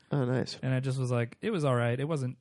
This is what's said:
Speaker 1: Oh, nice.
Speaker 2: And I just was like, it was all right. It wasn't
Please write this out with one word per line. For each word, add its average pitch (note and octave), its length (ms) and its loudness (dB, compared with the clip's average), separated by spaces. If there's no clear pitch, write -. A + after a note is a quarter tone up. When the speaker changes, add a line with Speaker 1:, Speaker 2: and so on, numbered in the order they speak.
Speaker 1:
Oh, C#3 140 2
nice. B2+ 360 0
Speaker 2:
And C3 120 0
I B2+ 80 2
just C3+ 180 -2
was B2+ 100 -2
like, A#2+ 320 0
it G#3+ 100 -2
was F3 120 0
all C3 120 4
right. A#2+ 220 2
It C#3 100 -2
wasn't C3 340 -2